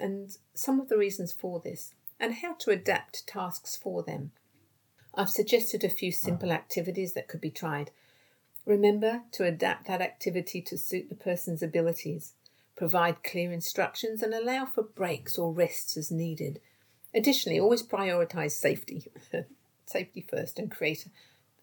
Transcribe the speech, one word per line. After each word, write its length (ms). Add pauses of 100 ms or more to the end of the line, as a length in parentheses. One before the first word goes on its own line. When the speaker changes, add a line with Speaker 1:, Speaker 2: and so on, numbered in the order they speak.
Speaker 1:
and 360 (180)
some 260
of 80
the 100
reasons 340
for 280
this 340 (240)
and 160
how 200
to 180
adapt 560
tasks 480
for 260
them. 300 (840)
I've 160
suggested 540
a 40
few 220
simple 380
Speaker 2:
Right. 80
Speaker 1:
activities 560
that 160
could 120
be 120
tried. 400 (720)
Remember 680
to 120
adapt 440
that 120
activity 640
to 160
suit 320
the 40
person's 480
abilities. 680 (440)
Provide 460
clear 300
instructions 680
and 100
allow 320
for 180
breaks 540
or 160
rests 460
as 120
needed. 520 (520)
Additionally, 460
always 220
prioritise 720
safety. 600 (180)
<laughs> 140 (400)
Safety 420
first 320
and 120
create 360 (560)